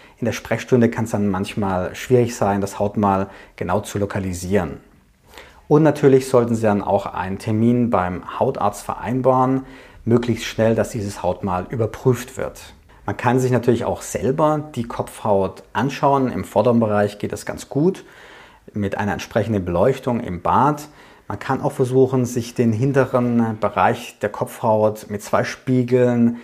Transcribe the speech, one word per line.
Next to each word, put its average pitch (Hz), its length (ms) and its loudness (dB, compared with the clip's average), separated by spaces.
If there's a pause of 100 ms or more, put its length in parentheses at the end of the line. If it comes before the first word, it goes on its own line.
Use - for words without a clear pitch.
(180)
In - 60 -8
der 110 80 -2
Sprechstunde 117 580 2
kann 117 140 -4
es 110 80 -8
dann 104 160 0
manchmal 95 640 -2
schwierig 120 420 2
sein, 101 240 0
das - 180 -4
Hautmal 98 500 0 (280)
genau 92 240 -2
zu - 180 -6
lokalisieren. 92 800 -2 (880)
Und 156 160 6
natürlich 139 440 4
sollten 117 260 4
Sie 110 80 -2
dann 101 200 2
auch 95 240 0
einen 95 320 -6
Termin 117 520 2
beim 90 500 -2
Hautarzt 110 420 -2
vereinbaren, 131 800 0 (400)
möglichst 117 400 0
schnell, 113 300 2
dass 107 160 -2
dieses 101 320 -8
Hautmal 90 480 -4
überprüft - 640 -2
wird. - 380 -10 (360)
Man 101 60 -4
kann 127 240 2
sich 127 100 2
natürlich 117 340 2
auch 87 180 -4
selber 147 720 0
die 120 100 -4
Kopfhaut 98 880 -2
anschauen. 139 580 0
Im 92 140 -4
vorderen 117 340 2
Bereich 104 400 2
geht 98 140 -6
das - 140 -10
ganz - 220 -10
gut 165 360 0 (680)
mit 101 240 -4
einer 101 160 -2
entsprechenden 104 520 -2
Beleuchtung 113 560 0
im 87 220 -8
Bad. 127 440 2 (400)
Man 101 120 -8
kann - 220 -4
auch 139 120 -4
versuchen, 131 520 2
sich 117 300 -6
den 117 180 2
hinteren 120 880 0
Bereich 101 600 0
der 104 80 -2
Kopfhaut 110 800 0
mit 104 160 -8
zwei 101 180 0
Spiegeln 123 1000 2